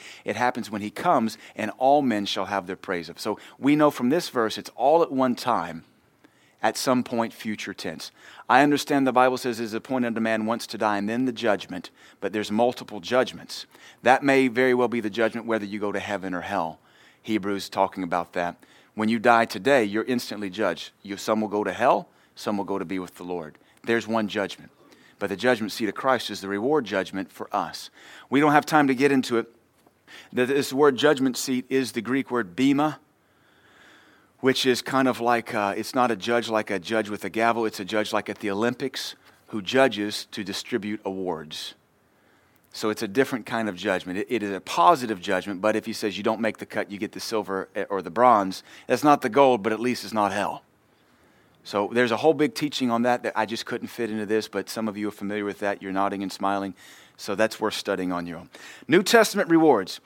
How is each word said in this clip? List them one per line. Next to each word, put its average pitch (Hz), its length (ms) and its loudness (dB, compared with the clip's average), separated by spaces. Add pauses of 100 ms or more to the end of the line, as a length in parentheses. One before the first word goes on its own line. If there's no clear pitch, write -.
(240)
It 104 120 -4
happens 120 360 -2
when 104 100 -6
he 104 80 -8
comes, 127 480 0 (180)
and 107 220 -4
all 139 240 4
men 107 240 0
shall 95 200 -4
have 98 200 -2
their 92 100 -6
praise 87 340 -6
of. 82 100 -18
So 107 180 -4 (220)
we 143 160 4
know 151 160 6
from 123 180 -2
this 170 200 0
verse, 110 280 -2
it's - 180 -12
all 151 280 4
at - 80 0
one 131 240 0
time, 85 480 -4 (800)
at 110 140 0
some 127 260 2
point, 117 300 -2
future 104 400 -8
tense. - 380 -10 (360)
I 123 140 8
understand 143 460 2
the 127 40 2
Bible 127 260 6
says 120 220 -4
it 120 40 -4
is 107 100 -6
appointed 123 340 -4
unto 113 140 -4
man 113 240 0
once 113 220 -4
to 113 100 -10
die 104 220 0
and 101 100 -4
then 120 160 -2
the 127 60 -2
judgment, 104 580 -2 (300)
but 95 140 -6
there's 104 180 -4
multiple 113 480 -2
judgments. 107 640 -4 (380)
That 123 180 4
may 135 260 4
very 123 280 2
well 123 120 2
be 120 120 -2
the 107 100 -4
judgment 110 380 -2
whether 110 180 -2
you 101 140 -8
go 101 120 -2
to 98 80 -4
heaven 95 360 -6
or 87 60 -6
hell. 82 360 -4 (460)
Hebrews 101 440 -2
talking 98 360 0
about 85 300 -4
that. 87 240 -4 (360)
When 110 160 -2
you 117 80 0
die 117 280 4
today, 113 400 2
you're 104 180 -2
instantly 107 480 -6
judged. 92 400 -2 (100)
You, 98 160 -10
some 110 240 0
will 107 60 -2
go 104 160 -2
to 95 100 -2
hell, 131 360 2 (260)
some 107 220 -4
will 98 80 -4
go 98 120 -4
to 92 80 -6
be 92 140 -6
with 90 160 -12
the 90 80 -16
Lord. 87 340 -10 (260)
There's 113 240 0
one 110 200 -2
judgment. 95 420 -6 (480)
But 101 120 -6
the 98 60 -4
judgment 110 360 0
seat 110 160 -4
of 98 80 -4
Christ 131 340 0
is 101 120 -10
the 98 60 -8
reward 117 360 0
judgment 95 480 -4
for - 240 -12
us. 85 340 -6 (400)
We 131 100 4
don't 147 120 6
have 147 140 4
time 147 220 4
to 131 80 2
get 139 160 4
into 123 260 2
it. 113 100 -2 (880)
The, 123 120 2
this 135 280 0
word 139 240 6
judgment 131 400 2
seat 127 320 -4
is 131 240 0
the 120 80 -2
Greek 123 300 -4
word 104 240 -2
bema, 143 440 2 (1400)
which 131 260 2
is 120 160 4
kind 135 260 2
of 117 140 0
like, 117 320 0
uh, 101 240 0
it's 110 160 -8
not 123 160 4
a 113 60 0
judge 113 340 -2
like 107 220 0
a 98 80 -2
judge 104 300 -2
with 104 140 -8
a 98 60 -6
gavel. 113 360 2
It's 107 140 -4
a 98 60 -8
judge 107 260 -2
like 104 160 -2
at 104 120 -8
the 104 100 -4
Olympics 120 640 -4 (340)
who 110 140 -8
judges 104 720 2
to 107 120 -8
distribute 104 640 -6
awards. 90 680 -8 (1000)
So 110 160 -4
it's 107 140 -4
a 107 40 -4
different 120 380 -2
kind 113 240 -4
of 92 60 -6
judgment. 90 420 -2
It, 104 120 -4
it 113 120 -2
is 101 100 -4
a 92 100 -6
positive 127 600 2
judgment, 92 400 -2
but 107 140 2
if 107 100 -2
he 113 80 -6
says, 98 240 -4
"You 104 60 -8
don't 110 180 0
make 110 160 -2
the - 80 -12
cut, 104 240 -6
you 101 80 -10
get 101 140 -6
the 95 80 -12
silver 95 480 -4 (220)
or 95 120 -2
the 90 80 -10
bronze," 101 540 4 (240)
that's 127 160 2
not 147 180 6
the 127 80 0
gold, 123 320 6
but 110 120 0
at 107 60 -4
least 120 240 -2
it's 104 100 -10
not 104 180 2
hell. 98 320 -2 (1000)
So 101 280 -2
there's 120 200 2
a 110 60 2
whole 156 160 4
big 139 220 0
teaching 131 340 -2
on 117 140 0
that 120 200 0
that 110 120 -4
I 110 100 0
just 110 200 -6
couldn't 113 240 -8
fit 117 200 -6
into 107 160 -6
this, 107 220 0
but 98 220 -6
some 110 180 -6
of 101 100 -6
you 104 120 -4
are - 20 -6
familiar 101 340 -6
with 98 140 -6
that. 101 220 -4
You're 95 100 -8
nodding 98 320 -2
and 92 80 -6
smiling. 98 420 -4 (440)
So 104 180 -6
that's 110 240 0
worth 107 160 -2
studying 92 360 -2
on 87 140 -4
your 85 140 -10
own. - 100 -18 (380)
New 175 160 6
Testament 208 460 4
rewards. 151 560 4